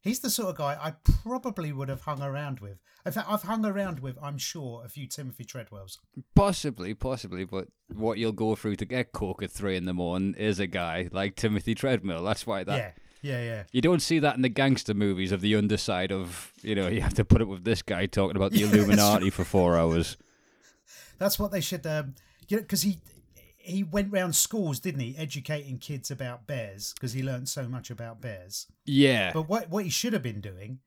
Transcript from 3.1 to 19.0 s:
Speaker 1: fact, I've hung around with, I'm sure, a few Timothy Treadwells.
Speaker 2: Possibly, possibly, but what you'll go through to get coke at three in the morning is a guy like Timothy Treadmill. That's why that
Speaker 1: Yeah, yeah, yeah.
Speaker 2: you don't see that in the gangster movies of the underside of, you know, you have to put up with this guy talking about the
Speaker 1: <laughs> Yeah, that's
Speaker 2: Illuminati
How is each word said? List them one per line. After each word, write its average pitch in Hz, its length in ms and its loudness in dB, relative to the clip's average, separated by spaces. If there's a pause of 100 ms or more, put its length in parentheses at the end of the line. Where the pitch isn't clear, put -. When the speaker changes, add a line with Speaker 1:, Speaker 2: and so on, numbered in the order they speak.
Speaker 1:
fact, 208 180 -6
I've 208 140 -2
hung 214 200 -2
around 196 360 -4
with, 131 220 -10
I'm 143 140 -8
sure, 123 480 -8
a 117 60 -16
few 139 160 -12
Timothy 127 400 -12
Treadwells. 104 500 -14 (380)
Speaker 2:
Possibly, 143 580 2
possibly, 104 540 -6
but 95 220 -8 (220)
what 107 280 -2
you'll 113 140 0
go 110 220 2
through 101 220 -2
to - 80 -4
get 123 280 -4
coke 95 300 -4
at 92 80 -6
three 95 280 -2
in 90 80 -4
the 90 80 -2
morning 90 420 0
is 104 240 0
a 98 60 0
guy 87 440 -4
like 98 260 -4
Timothy 107 380 0
Treadmill. 98 480 -2
That's 107 240 -2
why 98 180 -2
that 101 120 -2 (460)
Speaker 1:
Yeah, 139 160 -6
yeah, 120 40 -6
yeah. 113 200 -8 (100)
Speaker 2:
you 127 80 2
don't 160 220 4
see 165 160 4
that 147 180 4
in 127 60 8
the 127 80 6
gangster 135 420 4
movies 98 400 2
of 95 80 2
the 104 160 6
underside 101 560 2
of, 87 480 -6
you 107 140 -2
know, 95 140 2
you 101 120 2
have - 140 2
to 107 100 4
put - 160 10
up 110 80 0
with 92 160 -10
this 107 160 2
guy 92 240 -2
talking 98 320 0
about 95 160 2
the 226 60 6
Speaker 1:
<laughs> - 0 -
Yeah, 104 80 6
that's 107 100 6
Speaker 2:
Illuminati 104 480 8